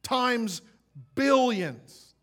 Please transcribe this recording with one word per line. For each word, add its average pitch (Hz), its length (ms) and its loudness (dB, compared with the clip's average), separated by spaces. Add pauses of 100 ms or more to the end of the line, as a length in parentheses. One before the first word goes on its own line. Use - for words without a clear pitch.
Times 240 600 -2 (520)
billions. 247 1080 0